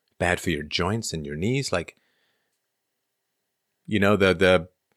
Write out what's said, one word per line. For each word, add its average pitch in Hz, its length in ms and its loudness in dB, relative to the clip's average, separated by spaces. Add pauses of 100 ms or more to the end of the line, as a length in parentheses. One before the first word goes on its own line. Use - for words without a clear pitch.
(180)
Bad 87 220 0
for 92 100 -4
your 73 120 -4
joints 90 500 -4
and 78 140 -8
your 71 100 -10
knees. 120 360 -4
Like, 87 240 -6 (1900)
you 104 140 -2
know, 101 160 4
the, 95 180 4
the, 90 340 4 (280)